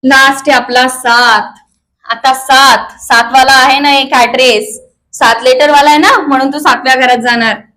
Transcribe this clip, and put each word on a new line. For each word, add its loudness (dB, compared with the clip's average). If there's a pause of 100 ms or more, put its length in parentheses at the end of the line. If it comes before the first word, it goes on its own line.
लास्ट 0
आहे 2
आपला -2
सात. -2 (540)
आता -4
सात, 0 (140)
सात -2
वाला 4
आहे 2
ना 0
एक -2
ॲड्रेस, 0 (340)
सात -2
लेटर 2
वाला 4
आहे 4
ना, 2
म्हणून -2
तो -8
सातव्या 0
घरात 0
जाणार. -2 (200)